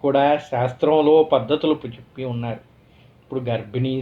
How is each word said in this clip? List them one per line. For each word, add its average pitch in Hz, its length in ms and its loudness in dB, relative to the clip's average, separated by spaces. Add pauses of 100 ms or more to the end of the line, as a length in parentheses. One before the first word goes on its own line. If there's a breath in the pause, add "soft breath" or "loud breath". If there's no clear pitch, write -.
కూడా 139 240 2 (240)
శాస్త్రంలో 151 760 2
పద్ధతులు 151 520 0 (100)
చెప్పి - 380 -14
ఉన్నారు. 117 380 -8 (580 soft breath)
ఇప్పుడు 131 300 -8
గర్భిణీ 117 520 -4